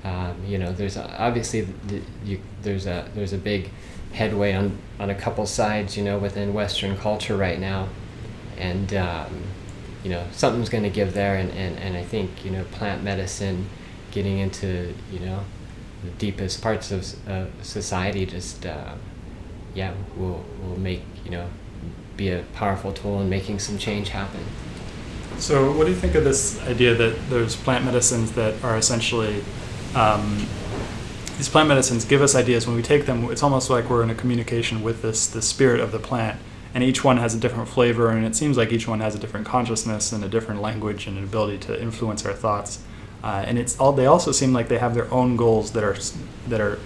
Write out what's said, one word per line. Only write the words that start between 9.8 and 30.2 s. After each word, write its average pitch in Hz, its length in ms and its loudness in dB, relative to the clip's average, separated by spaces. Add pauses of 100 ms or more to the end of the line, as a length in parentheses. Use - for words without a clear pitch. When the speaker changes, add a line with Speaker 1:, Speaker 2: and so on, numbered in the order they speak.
Speaker 1:
you 95 60 -4
know, 87 220 -2
something's 117 380 2
gonna 107 200 0
give 95 240 0
there, 98 220 2
and, 92 160 0
and, 92 260 -4
and 92 180 -4
I 87 80 -4
think, 92 400 -4
you 95 60 -6
know, 92 220 -2
plant 101 320 -4
medicine 98 680 -2 (400)
getting 98 300 0
into, 92 520 -2 (200)
you 92 80 -8
know, 92 240 -4 (600)
the 92 80 -6
deepest 95 520 -4
parts 110 280 0
of 95 100 -2
s-, - 140 -8 (120)
of 92 240 -4 (100)
society 95 640 -2
just, 90 400 -8
uh, 71 280 -8 (840)
yeah, 95 180 -4 (240)
will, 90 260 -4 (200)
will 90 160 -6
make, 92 240 -2 (200)
you 90 60 -10
know, 87 180 -6 (680)
be 98 140 0
a 87 120 0 (120)
powerful 98 360 0
tool 98 300 -2
in 98 80 2
making 95 300 -2
some 104 180 -4
change 104 320 -2
happen. 98 340 -6 (960)
Speaker 2:
So 139 360 4
what 156 120 6
do 175 60 4
you 180 60 2
think 175 180 2
of 151 80 6
this - 400 2
idea 120 320 6
that 113 340 2
there's 117 260 2
plant 131 300 2
medicines 120 480 4
that 110 300 0
are 113 140 2
essentially, 113 680 2 (520)
um, 104 500 4 (920)